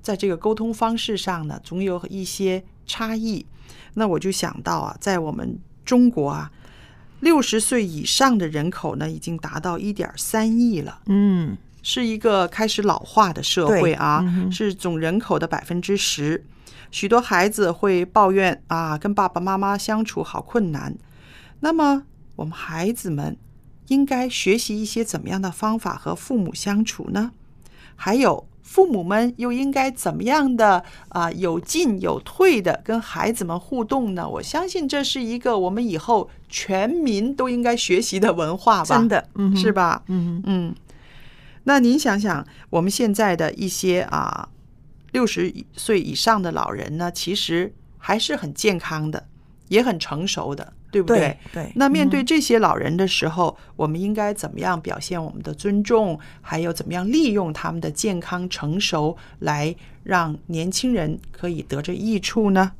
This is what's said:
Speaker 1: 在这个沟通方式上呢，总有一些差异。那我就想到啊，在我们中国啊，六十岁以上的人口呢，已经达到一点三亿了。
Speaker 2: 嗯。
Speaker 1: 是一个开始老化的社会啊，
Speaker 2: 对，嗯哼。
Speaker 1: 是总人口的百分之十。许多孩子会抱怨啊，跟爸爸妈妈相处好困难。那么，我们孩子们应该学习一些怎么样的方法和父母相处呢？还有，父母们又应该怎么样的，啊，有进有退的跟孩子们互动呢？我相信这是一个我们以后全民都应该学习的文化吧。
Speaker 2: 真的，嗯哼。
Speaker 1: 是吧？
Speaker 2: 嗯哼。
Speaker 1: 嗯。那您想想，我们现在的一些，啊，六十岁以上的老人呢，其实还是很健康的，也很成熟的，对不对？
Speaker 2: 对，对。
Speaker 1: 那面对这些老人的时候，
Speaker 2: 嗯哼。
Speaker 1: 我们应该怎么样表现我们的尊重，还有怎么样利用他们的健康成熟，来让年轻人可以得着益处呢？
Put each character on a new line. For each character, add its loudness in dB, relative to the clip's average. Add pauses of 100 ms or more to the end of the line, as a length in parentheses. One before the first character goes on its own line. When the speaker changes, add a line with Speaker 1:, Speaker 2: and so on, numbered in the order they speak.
Speaker 1:
在 -4
这 -2
个 0
沟 0
通 -4
方 0
式 -4
上 -6
呢， -8
总 -6
有 -2
一 -8
些 -2 (240)
差 -6
异。 -4 (480)
那 0
我 0
就 -2
想 -4
到 -2
啊， -8
在 0
我 -4
们 -6 (280)
中 6
国 0
啊， -8 (720)
六 4
十 0
岁 0
以 -8
上 4
的 2
人 -2
口 -6
呢， -4
已 -8
经 -8
达 -8
到 -4
一 -4
点 -6
三 2
亿 4
了。 -10
Speaker 2:
嗯。 4 (240)
Speaker 1:
是 -2
一 -2
个 4
开 -2
始 -2
老 2
化 4
的 -6
社 2
会 4
啊， 2
Speaker 2:
对， 2
嗯 2
哼。 0
Speaker 1:
是 -2
总 -2
人 0
口 0
的 -2
百 -4
分 -4
之 0
十。 -2 (460)
许 -4
多 6
孩 4
子 2
会 2
抱 4
怨 2
啊， -2
跟 -2
爸 2
爸 -4
妈 -2
妈 0
相 -2
处 -6
好 -6
困 0
难。 -6 (680)
那 2
么， 2 (320)
我 -8
们 -8
孩 -4
子 -6
们 -4 (500)
应 4
该 0
学 2
习 -4
一 -2
些 -4
怎 -4
么 -10
样 -2
的 -2
方 -2
法 -6
和 -6
父 -4
母 -2
相 0
处 -6
呢？ -2 (640)
还 0
有， 2 (140)
父 4
母 0
们 2
又 -4
应 0
该 0
怎 -4
么 -4
样 2
的， 6 (260)
啊， -2
有 -2
进 0
有 0
退 2
的 0
跟 -2
孩 -4
子 -4
们 -4
互 -4
动 -2
呢？ -6
我 -8
相 -4
信 -4
这 -2
是 -4
一 -4
个 0
我 0
们 -2
以 -2
后 0 (180)
全 -2
民 0
都 0
应 0
该 2
学 2
习 -2
的 4
文 0
化 4
吧。 4
Speaker 2:
真 4
的， 2
嗯 2
哼。 4
Speaker 1:
是 4
吧？ 2
Speaker 2:
嗯 0
哼。 -4
Speaker 1:
嗯。 0 (880)
那 6
您 6
想 2
想， -2 (240)
我 2
们 2
现 2
在 2
的 0
一 -4
些， 0
啊， -4 (640)
六 2
十 -2 (180)
岁 0
以 -6
上 2
的 -2
老 -2
人 -8
呢， -4
其 -6
实 -2 (240)
还 -2
是 -2
很 -6
健 0
康 -4
的， -8 (420)
也 4
很 0
成 -6
熟 -4
的， -12 (180)
对 2
不 0
对？ 4
Speaker 2:
对， 0 (160)
对。 -8
Speaker 1:
那 4
面 4
对 2
这 2
些 4
老 4
人 -2
的 2
时 0
候， 0
Speaker 2:
嗯 -4
哼。 -20
Speaker 1:
我 0
们 -2
应 -2
该 -2
怎 -8
么 -10
样 -2
表 -8
现 -6
我 -6
们 -12
的 -8
尊 0
重， 2 (220)
还 -4
有 -2
怎 -8
么 -8
样 -2
利 4
用 0
他 -6
们 -6
的 -4
健 -2
康 -6
成 -4
熟， 0 (240)
来 -2 (300)
让 0 (100)
年 -4
轻 0
人 -2 (140)
可 -8
以 -6
得 -6
着 -6
益 -2
处 0
呢？ 4